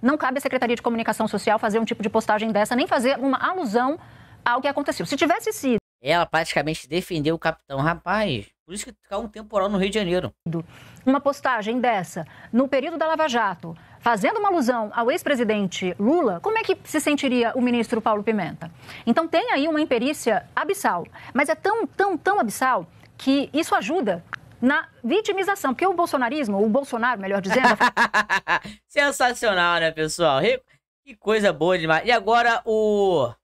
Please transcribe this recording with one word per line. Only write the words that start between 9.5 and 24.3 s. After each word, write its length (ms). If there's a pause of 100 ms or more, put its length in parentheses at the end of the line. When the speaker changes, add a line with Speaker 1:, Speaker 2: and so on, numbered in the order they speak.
Speaker 2:
no 100
Rio 120
de 60
Janeiro. 360 (760)
Speaker 1:
uma 140
postagem 640
dessa, 440 (280)
no 160
período 280
da 80
Lava 220
Jato, 480 (240)
fazendo 380
uma 100
alusão 480
ao 160
ex-presidente 880
Lula, 400
como 180
é 60
que 220
se 160
sentiria 520
o 80
ministro 380
Paulo 240
Pimenta? 480 (340)
Então 220
tem 240
aí 160
uma 140
imperícia 640 (100)
abissal, 500 (280)
mas 160
é 60
tão, 300
tão, 320
tão 220
abissal 480 (300)
que 360
isso 220
ajuda 480 (380)